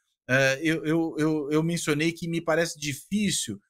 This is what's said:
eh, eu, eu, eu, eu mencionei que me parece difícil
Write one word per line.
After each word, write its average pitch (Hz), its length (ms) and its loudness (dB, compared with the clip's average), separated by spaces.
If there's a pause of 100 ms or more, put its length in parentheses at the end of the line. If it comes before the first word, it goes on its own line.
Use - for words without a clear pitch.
(280)
eh, 135 360 2
eu, 160 200 0
eu, 160 360 0
eu, 151 320 0
eu 156 100 4
mencionei 165 500 0
que 170 160 -8
me 165 140 -2
parece 160 380 0
difícil 147 920 -2